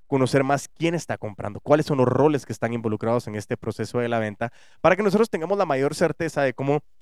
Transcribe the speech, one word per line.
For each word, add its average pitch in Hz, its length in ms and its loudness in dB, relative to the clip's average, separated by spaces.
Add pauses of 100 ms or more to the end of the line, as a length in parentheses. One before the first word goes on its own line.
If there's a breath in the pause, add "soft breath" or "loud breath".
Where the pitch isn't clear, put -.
conocer 135 380 2
más 139 240 -2
quién 165 260 -4
está 131 220 -6
comprando, 104 440 -10
cuáles 151 260 2
son 147 120 -2
los 123 100 6
roles 135 360 2
que - 80 -10
están 117 220 -4
involucrados 113 540 -2
en 104 60 -8
este 107 220 -6
proceso 113 440 -6
de 120 80 -2
la 117 100 0
venta, 110 340 -6 (280 soft breath)
para 170 160 6
que 196 60 -2
nosotros 208 280 2
tengamos 175 260 -2
la 202 100 2
mayor 135 280 0
certeza 156 480 -2
de 135 100 0
cómo 143 300 0 (200)